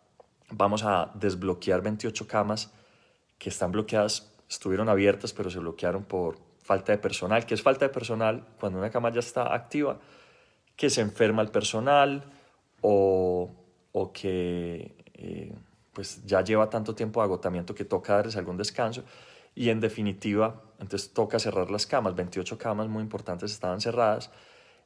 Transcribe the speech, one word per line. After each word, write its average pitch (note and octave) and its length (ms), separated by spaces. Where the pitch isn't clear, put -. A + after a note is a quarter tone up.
vamos G#2 340
a F#2+ 300
desbloquear F#2+ 680
veintiocho G#2+ 460
camas G#2+ 440
que - 120
están F2+ 240
bloqueadas, G#2+ 600
estuvieron G2+ 400
abiertas, G2 440
pero F#2 180
se F2+ 80
bloquearon F2 460
por F2 340
falta G2 300
de G2+ 60
personal. G#2 460
¿Qué A2+ 100
es G#2 80
falta C3 240
de - 20
personal? A2+ 580
Cuando F#2+ 180
una G2+ 100
cama A#2 220
ya A#2 80
está A#2+ 340
activa, C3+ 460
que C#3+ 140
se B2 100
enferma A2 420
el G#2 80
personal C#3 760
o, F#2 680
o F#2+ 220
que, F2 800
eh, - 440
pues - 320
ya G2 180
lleva G#2+ 280
tanto A2 240
tiempo A2 260
de G#2+ 40
agotamiento F2+ 500
que G2 100
toca G2 300
darles G#2 220
algún F2+ 200
descanso. A#2 460
Y A#2+ 140
en A2 100
definitiva, G#2+ 840
entonces G2 340
toca A2 280
cerrar F#2+ 280
las G#2 160
camas. G#2 300
Veintiocho F2+ 420
camas A2 300
muy A2 160
importantes G#2 480
estaban F#2 300
cerradas. A#2 500